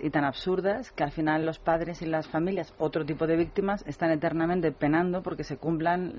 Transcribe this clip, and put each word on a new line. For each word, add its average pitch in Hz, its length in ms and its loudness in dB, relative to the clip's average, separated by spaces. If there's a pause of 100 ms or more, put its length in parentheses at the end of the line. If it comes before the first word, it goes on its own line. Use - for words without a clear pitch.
y 151 80 -2
tan 147 120 2
absurdas 185 680 0
que - 120 -2
al 143 80 0
final 156 360 0
los 160 100 -2
padres 165 460 0
y - 20 -6
las 160 220 -2
familias, 170 500 -2
otro 156 300 0
tipo 156 180 0
de 165 120 4
víctimas, 202 500 0
están 160 240 0
eternamente 165 600 2
penando 175 520 2
porque 165 200 -6
se 143 140 -6
cumplan, 170 600 0